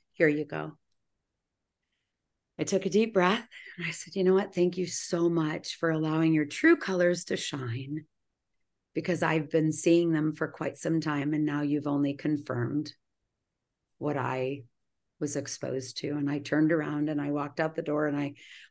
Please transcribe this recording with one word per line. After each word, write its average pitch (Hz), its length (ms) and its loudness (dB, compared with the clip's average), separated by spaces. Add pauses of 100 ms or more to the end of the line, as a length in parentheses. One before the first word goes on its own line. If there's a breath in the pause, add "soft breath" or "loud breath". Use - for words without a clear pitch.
(120)
Here 165 160 2
you 151 160 0
go." 156 340 -8 (1800)
I 160 60 -4
took 190 240 0
a 180 40 0
deep 220 220 4
breath 196 360 2 (280 loud breath)
and 175 80 -8
I 165 60 -4
said, - 240 -12
"You 196 80 0
know 185 120 6
what? 196 200 0
Thank 175 240 2
you 180 80 -2
so 170 420 0
much 156 460 -2
for 165 160 0
allowing 160 420 2
your 151 140 4
true 160 300 6
colors 175 480 0
to 180 120 -4
shine, 135 680 -6 (880)
because 170 300 -2
I've 160 260 0
been 160 220 2
seeing 170 400 4
them 156 240 0
for 160 100 -2
quite - 320 -8
some 165 220 0
time. 147 340 -2
And 151 100 0
now 147 180 -2
you've 147 260 -2
only 143 260 0
confirmed 143 800 -4 (1040)
what 143 180 -2
I 131 460 -4 (560)
was 147 180 -4
exposed 135 600 -6
to." 147 140 -4
And 143 180 -2
I 147 80 -2
turned 156 340 4
around 151 380 0
and 147 100 0
I 143 100 -2
walked 147 300 -4
out 160 140 0
the 160 80 -4
door 151 240 0
and 147 100 0
I 143 160 -4 (380 loud breath)